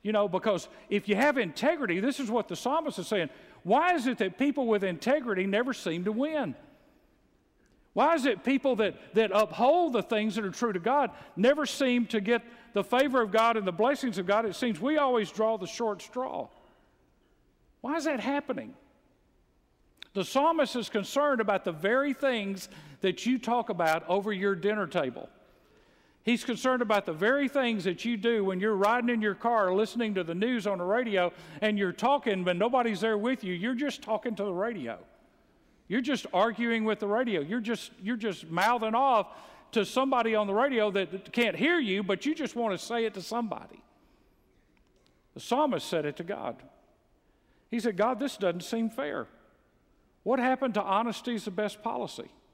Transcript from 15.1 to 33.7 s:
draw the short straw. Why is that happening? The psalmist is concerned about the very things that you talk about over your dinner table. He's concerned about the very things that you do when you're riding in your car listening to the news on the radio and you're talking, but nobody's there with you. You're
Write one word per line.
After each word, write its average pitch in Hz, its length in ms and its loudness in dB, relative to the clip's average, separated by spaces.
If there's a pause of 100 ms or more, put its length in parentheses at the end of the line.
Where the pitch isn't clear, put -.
draw 220 260 0
the 185 80 -8
short 208 340 -4
straw. - 460 -8 (1300)
Why 277 160 -4
is 311 80 -4
that 277 160 0
happening? 240 540 -4 (1400)
The 190 100 -2
psalmist 294 520 2
is 226 120 -4
concerned 269 520 0
about 202 240 0
the 180 80 -2
very 240 420 0
things 202 540 -2 (320)
that 190 260 -2
you 254 100 2
talk 233 320 0
about 165 400 2
over 196 240 0
your 196 220 0
dinner 202 320 -2
table. 139 420 -4 (960)
He's 240 200 0
concerned 254 380 0
about 208 240 2
the 165 80 -4
very 247 340 2
things 233 360 0
that 175 200 -2
you 233 140 -2
do 220 260 2
when 190 160 0
you're 214 160 2
riding 233 320 4
in 233 140 0
your 208 140 0
car 214 360 2
listening 214 420 0
to 185 100 0
the 165 100 -6
news 214 320 0
on 196 100 0
the 175 80 -4
radio 196 480 2 (300)
and 214 160 0
you're 190 140 0
talking, 226 520 0
but 175 120 2
nobody's 233 440 2
there 220 160 2
with 233 260 -2
you. 185 120 -4
You're 214 200 -2